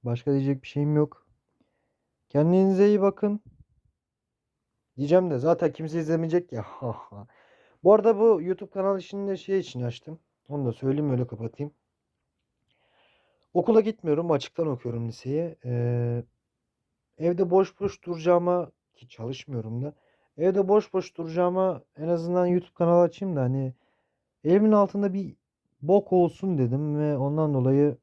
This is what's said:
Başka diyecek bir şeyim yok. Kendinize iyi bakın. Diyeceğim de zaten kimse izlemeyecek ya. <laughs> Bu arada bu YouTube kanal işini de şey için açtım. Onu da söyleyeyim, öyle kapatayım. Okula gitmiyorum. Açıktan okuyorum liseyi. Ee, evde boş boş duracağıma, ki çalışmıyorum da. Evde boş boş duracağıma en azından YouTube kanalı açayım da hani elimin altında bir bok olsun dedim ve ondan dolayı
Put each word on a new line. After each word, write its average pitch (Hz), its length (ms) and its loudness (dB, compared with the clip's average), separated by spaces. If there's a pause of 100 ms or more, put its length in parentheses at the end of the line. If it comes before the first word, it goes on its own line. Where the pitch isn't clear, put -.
Başka 120 300 -4
diyecek 135 300 -2
bir - 60 -20
şeyim 147 280 -2
yok. 151 300 -2 (1000)
Kendinize 190 600 4
iyi 208 120 4
bakın. 202 400 0 (1600)
Diyeceğim 165 340 2
de 135 80 -2
zaten 160 340 0
kimse 160 260 -8
izlemeyecek 165 540 -2
ya. 110 140 -8 (140)
<laughs> 120 160 -8 (880)
Bu 190 100 8
arada 214 240 2
bu 208 240 4
YouTube 180 280 -8
kanal 196 280 -4
işini 202 300 -10
de 196 80 -6
şey 190 220 -4
için 147 240 -8
açtım. 123 360 -10 (300)
Onu 143 180 -6
da 117 60 -4
söyleyeyim, 139 380 -4
öyle 123 160 -2
kapatayım. 117 460 -10 (1800)
Okula 214 260 4
gitmiyorum. 170 500 -2
Açıktan 156 360 -2
okuyorum 117 420 -6
liseyi. 156 560 -6
Ee, 120 600 -2 (960)
evde 170 320 0
boş 190 300 0
boş 196 240 -8
duracağıma, 175 680 0 (240)
ki - 140 -20
çalışmıyorum 120 760 -10
da. 151 120 -10 (420)
Evde 185 320 0
boş 208 240 2
boş 185 240 -4
duracağıma 180 680 -2 (140)
en 156 120 -8
azından 175 380 0
YouTube 180 280 -2
kanalı 175 280 4
açayım 175 340 -2
da 139 60 -2
hani 131 320 -2 (720)
elimin 208 280 4
altında 202 420 2
bir 196 220 -8 (460)
bok 196 300 2
olsun 180 460 2
dedim 143 400 0
ve 147 180 0
ondan 147 380 0
dolayı 135 480 2